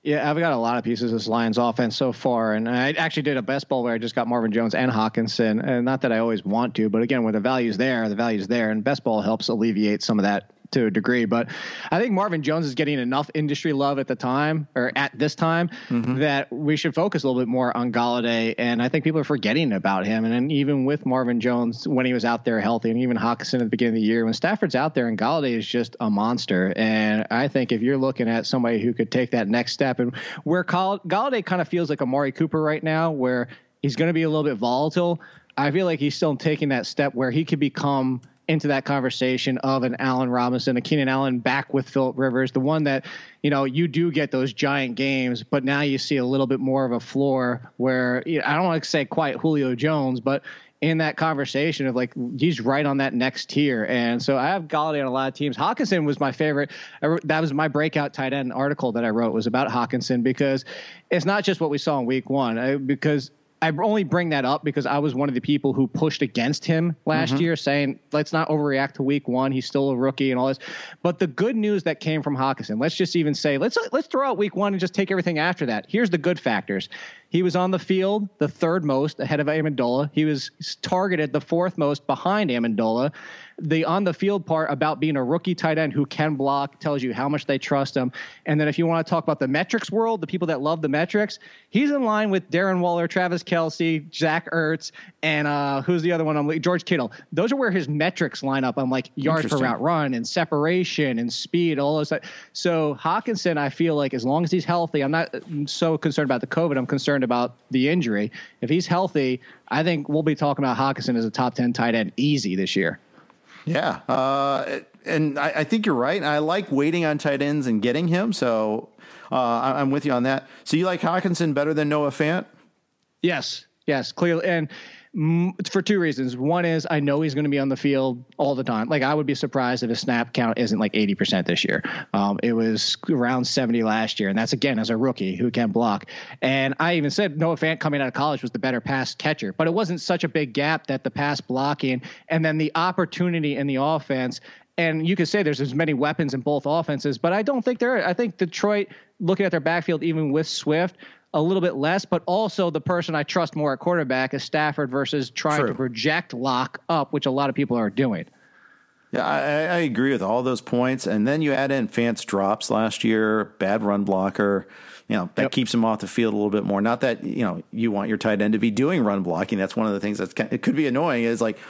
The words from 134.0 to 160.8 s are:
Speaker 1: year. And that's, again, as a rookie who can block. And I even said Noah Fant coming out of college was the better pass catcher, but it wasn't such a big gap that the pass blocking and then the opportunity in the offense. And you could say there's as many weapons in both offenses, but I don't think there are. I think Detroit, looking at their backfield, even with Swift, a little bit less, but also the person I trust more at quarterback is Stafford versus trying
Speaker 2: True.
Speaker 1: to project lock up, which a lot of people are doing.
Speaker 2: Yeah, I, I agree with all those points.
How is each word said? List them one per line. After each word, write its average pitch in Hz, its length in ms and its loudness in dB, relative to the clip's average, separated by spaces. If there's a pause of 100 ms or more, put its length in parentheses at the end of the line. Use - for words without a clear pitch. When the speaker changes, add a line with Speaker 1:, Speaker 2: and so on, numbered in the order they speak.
Speaker 1:
year. 98 80 2
And 98 100 0
that's, 113 140 0
again, 120 260 0
as 110 120 -2
a 113 60 2
rookie 110 380 0
who 117 160 0
can 117 200 0
block. 107 360 0 (360)
And 135 360 0
I 170 180 2
even 147 140 2
said 160 280 0
Noah 160 180 2
Fant 160 240 0
coming 147 220 0
out 131 60 0
of 117 60 -6
college 139 280 0
was 120 80 -4
the - 80 -8
better 123 220 -2
pass 131 340 -4
catcher, 131 400 -4
but 160 120 0
it 165 80 2
wasn't 185 260 0
such 175 240 -2
a 156 40 -2
big 143 240 -2
gap 147 360 0
that 135 160 -4
the 127 60 -2
pass 143 300 -2
blocking 131 640 -2 (260)
and 160 160 0
then 156 140 0
the 156 160 0
opportunity 170 840 0
in 139 100 -2
the 139 100 0
offense. 131 640 0 (380)
And 160 280 0
you 185 100 2
could 175 120 0
say 208 140 0
there's 147 180 0
as 135 140 -2
many 156 180 2
weapons 143 400 0
in 131 80 -4
both 147 240 0
offenses, 147 540 -2
but 170 160 2
I 214 80 0
don't 262 200 0
think 247 180 -2
there 240 180 2
are. - 80 0
I 180 80 0
think 233 240 -2
Detroit, 202 480 0 (320)
looking 190 260 2
at 180 60 2
their 165 100 0
backfield, 160 420 0
even 156 300 0
with 156 140 2
Swift, 165 500 0 (380)
a 151 80 2
little 185 180 2
bit 175 160 0
less, 165 300 0
but 175 200 0
also 185 440 0
the 151 100 -4
person 175 340 -2
I 147 80 0
trust 165 320 -2
more 151 200 0
at - 40 -8
quarterback 131 540 0
is 135 100 -4
Stafford 151 480 -2
versus 135 400 -2
trying 151 300 -2
Speaker 2:
True. 123 80 2
Speaker 1:
to 92 60 -2
project 131 580 -2
lock 127 560 -2
up, 156 240 0
which 147 140 -2
a 135 40 2
lot 139 200 0
of 127 40 -6
people 127 220 0
are 110 140 0
doing. 107 340 0 (880)
Speaker 2:
Yeah, - 140 0
I, 147 140 0
I 156 400 0
agree 135 320 0
with 113 100 0
all 113 200 0
those 127 200 -2
points. 127 440 0